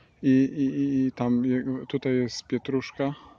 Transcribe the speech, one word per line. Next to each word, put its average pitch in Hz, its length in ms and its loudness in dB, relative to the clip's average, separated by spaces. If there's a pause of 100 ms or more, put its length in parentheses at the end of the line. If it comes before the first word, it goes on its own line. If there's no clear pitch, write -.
(240)
i, 135 60 4
i, 135 340 4
i, 139 440 0
i 127 40 -2
tam 123 340 0
je-, 127 420 -2
tutaj 135 260 -2
jest 123 340 -2
pietruszka. 135 680 -4 (240)